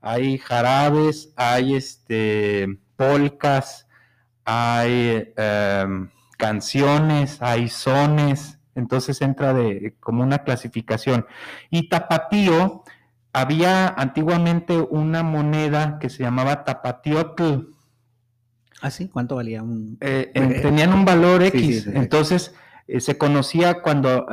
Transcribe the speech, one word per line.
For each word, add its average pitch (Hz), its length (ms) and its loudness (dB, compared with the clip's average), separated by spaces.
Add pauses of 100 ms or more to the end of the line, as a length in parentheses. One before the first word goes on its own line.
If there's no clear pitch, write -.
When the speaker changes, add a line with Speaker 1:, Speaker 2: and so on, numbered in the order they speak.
Speaker 1:
hay 131 380 -2
jarabes, 147 1000 0
hay 127 400 0
este, 107 1000 -2 (180)
polcas, 143 880 0 (600)
hay, 117 920 0
em, 98 720 -2 (300)
canciones, 143 1040 0
hay 120 260 0
sones, 143 880 0 (160)
entonces 131 460 -4
entra 135 320 0
de, 110 480 -2
como 117 220 -2
una 135 220 2
clasificación. 117 840 -2 (420)
Y 170 220 -2
tapatío, 180 920 0 (480)
había 170 560 2
antiguamente 170 880 0
una 160 440 0
moneda 151 760 0
que 127 100 -6
se 131 140 -8
llamaba 131 420 -2
tapatiotl. 151 1040 -2 (1120)
Speaker 2:
¿Ah, 135 100 -4
sí? 185 180 -10
¿Cuánto 123 280 -6
valía 113 260 -8
un? 110 380 -10
Speaker 1:
Eh, 135 320 -2
en-, 131 200 2
Speaker 2:
Eh, 131 80 -2
Speaker 1:
tenían 151 340 4
un 196 100 4
valor 180 380 6
Speaker 2:
sí, 190 60 4
Speaker 1:
X, 135 120 2
Speaker 2:
sí, 120 140 2
sí, 110 80 -2
sí. 101 120 -6
Speaker 1:
entonces, 151 600 0 (340)
eh, 127 120 -4
se 143 180 -4
conocía 165 640 2
cuando 135 500 2